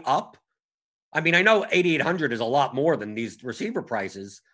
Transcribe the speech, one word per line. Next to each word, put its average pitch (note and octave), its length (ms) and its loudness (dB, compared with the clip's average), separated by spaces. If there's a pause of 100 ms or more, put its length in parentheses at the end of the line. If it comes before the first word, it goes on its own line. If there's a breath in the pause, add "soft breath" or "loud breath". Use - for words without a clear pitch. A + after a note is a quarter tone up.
up, D3 320 0 (800)
I D#3 80 2
mean, E3+ 120 2
I F3+ 80 4
know G#3+ 280 4
eighty-eight E3+ 320 2
hundred D#3 300 0
is A2+ 80 -4
a A#2 40 0
lot C3 300 2
more D3 220 2
than G#2+ 180 -8
these A2+ 280 -8
receiver F3 400 -6
prices, G2 600 -8 (120)